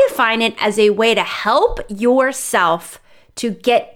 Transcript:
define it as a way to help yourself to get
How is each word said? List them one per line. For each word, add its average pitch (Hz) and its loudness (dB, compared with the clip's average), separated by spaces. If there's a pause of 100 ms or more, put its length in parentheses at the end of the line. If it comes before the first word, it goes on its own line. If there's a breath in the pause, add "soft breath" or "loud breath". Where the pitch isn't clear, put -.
define 226 0
it 196 -2
as 208 -2
a 214 6
way 220 2
to 196 0
help 285 0
yourself 220 0 (360 soft breath)
to 233 -4
get 240 -2